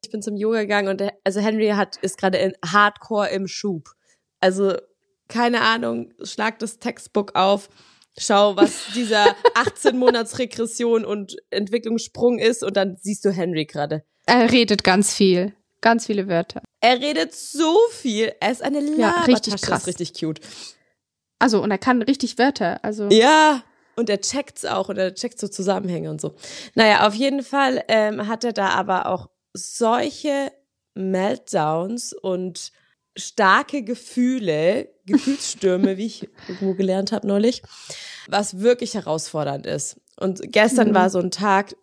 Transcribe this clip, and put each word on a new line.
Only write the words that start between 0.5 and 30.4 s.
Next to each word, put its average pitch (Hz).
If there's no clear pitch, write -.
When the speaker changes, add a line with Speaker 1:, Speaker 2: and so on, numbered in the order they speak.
Speaker 1:
gegangen 202
und 190
der, 202
also 196
Henry 214
hat, 202
ist 190
gerade 190
in, 190
hardcore 208
im 190
Schub. 175
Also, 190
keine 240
Ahnung, 233
schlag 220
das 220
Textbook -
auf, 196
schau, 202
was -
Speaker 2:
<laughs> 202
Speaker 1:
dieser 208
achtzehn 240
Monats 247
Regression 233
und 202
Entwicklungssprung 220
ist 226
und 196
dann 190
siehst 202
du 202
Henry 170
gerade. 151
Speaker 2:
Er 233
redet 214
ganz 190
viel. 190
Ganz 233
viele 202
Wörter. 170
Speaker 1:
Er 247
redet 302
so 320
viel. 220
Er 208
ist 240
eine 285
Speaker 2:
Ja, 294
Speaker 1:
Labertasche. 339
Speaker 2:
richtig 220
Speaker 1:
Das 202
ist -
Speaker 2:
krass. 180
Speaker 1:
richtig 170
cute. 160
Speaker 2:
Also, 220
und 208
er 190
kann 247
richtig 262
Wörter, 233
also. 208
Speaker 1:
Ja, 285
und 226
er 202
checkt's -
auch 190
und 202
er 190
checkt -
so 208
Zusammenhänge 185
und 156
so. -
Naja, 214
auf 208
jeden 269
Fall, 262
ähm, 214
hat 226
er 233
da 196
aber 185
auch -
solche 277